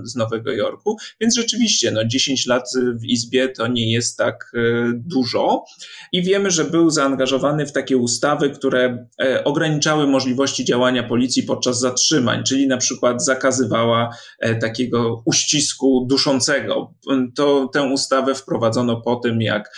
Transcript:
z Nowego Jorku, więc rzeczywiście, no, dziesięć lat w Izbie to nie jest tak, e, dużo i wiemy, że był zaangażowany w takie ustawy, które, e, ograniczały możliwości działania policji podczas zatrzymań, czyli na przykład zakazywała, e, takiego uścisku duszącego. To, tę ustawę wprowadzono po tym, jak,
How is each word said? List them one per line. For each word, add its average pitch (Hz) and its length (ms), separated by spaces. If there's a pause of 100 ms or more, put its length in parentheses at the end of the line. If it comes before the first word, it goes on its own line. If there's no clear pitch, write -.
z 117 120
Nowego 110 360
Jorku, 110 460 (220)
więc 226 160
rzeczywiście, 220 560
no, 110 140
dziesięć 127 400
lat 123 240 (260)
w 113 100
Izbie 123 440
to 117 180
nie 113 240
jest 117 260
tak, - 380
e, 120 40 (360)
dużo 131 680 (480)
i 180 120
wiemy, 196 280
że 156 120
był 165 260
zaangażowany 139 760
w - 60
takie 131 260
ustawy, 143 520
które, 127 580 (160)
e, 131 200
ograniczały 151 640
możliwości 131 580
działania 127 380
policji 120 400
podczas 123 360
zatrzymań, 123 640
czyli 135 240
na 131 100
przykład 120 480
zakazywała, 117 840 (300)
e, 113 160
takiego 113 720
uścisku - 260 (580)
duszącego. 120 840 (420)
To, 143 380
tę 143 100
ustawę 135 520
wprowadzono 117 640
po 120 140
tym, 113 260
jak, 107 360